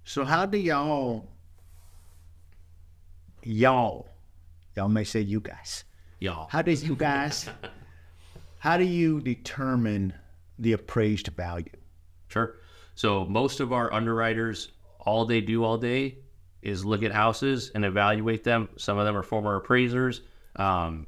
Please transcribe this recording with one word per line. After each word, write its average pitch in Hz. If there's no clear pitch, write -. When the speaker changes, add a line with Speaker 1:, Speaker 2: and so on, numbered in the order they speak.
Speaker 1:
So -
how 160
do 202
y'all, 143
y'all, 117
y'all 101
may 107
say 110
you 104
guys. -
Speaker 2:
Y'all. 85
Speaker 1:
How 151
does 165
you 156
guys, 143
Speaker 2:
<laughs> -
Speaker 1:
how 165
do 180
you 165
determine 120
the 113
appraised 107
value? 87
Speaker 2:
Sure. -
So 101
most 120
of 127
our 120
underwriters, 113
all 110
they 113
do 113
all 113
day 127
is 98
look 104
at 107
houses 113
and 107
evaluate 107
them. 117
Some 101
of 104
them 104
are 98
former 104
appraisers, 123
um, 85